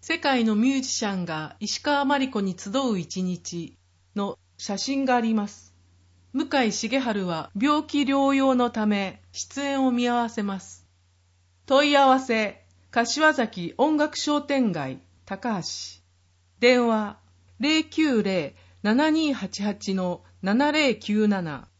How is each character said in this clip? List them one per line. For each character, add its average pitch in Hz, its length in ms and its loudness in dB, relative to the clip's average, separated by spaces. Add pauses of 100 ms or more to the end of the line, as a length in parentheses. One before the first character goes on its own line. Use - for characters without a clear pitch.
世 330 160 -4
界 269 260 2
の 220 100 2
ミ 247 200 2
ュ 269 60 0
ー - 20 -4
ジ 262 80 -6
シ - 160 -4
ャ 196 100 -2
ン 180 80 -4
が 156 360 -8
石 - 220 -6
川 285 220 0
真 285 140 2
理 262 120 -2
子 214 120 -4
に 190 160 -2
集 - 120 -14
う 240 280 0
一 175 240 -6
日 175 560 -8 (360)
の 202 240 -4 (200)
写 - 180 -8
真 269 300 -2
が 254 100 4
あ 240 40 2
り 226 120 0
ま 208 160 -2
す。 - 240 -20 (640)
向 285 100 -2
井 247 280 0
重 - 160 -6
治 262 100 0 (220)
は 175 380 -6
病 294 260 2
気 285 180 -2
療 277 320 2
養 269 200 4
の 247 140 2
た 226 160 -4
め 202 380 -2 (100)
出 - 300 -10
演 277 240 0
を 254 60 2
見 240 160 0
合 240 60 0
わ 240 140 0
せ 220 140 -6
ま 196 180 -6
す。 - 260 -20 (760)
問 285 260 4
い 285 60 6
合 277 100 8
わ 262 140 6
せ、 220 460 -2 (240)
柏 285 420 2
崎 220 460 -4
音 302 180 4
楽 302 220 0
商 294 240 0
店 269 300 0
街、 135 280 -6 (240)
高 208 380 -6
橋。 - 400 -12 (580)
電 247 260 4
話、 214 320 -2 (420)
零 311 240 2
九 294 380 0
零 185 320 -2 (280)
七 254 280 2
二 311 220 2
八 202 300 -6
八 202 320 -4
の 180 280 -4 (200)
七 233 280 2
零 294 260 2
九 214 320 0
七。 165 400 -4 (120)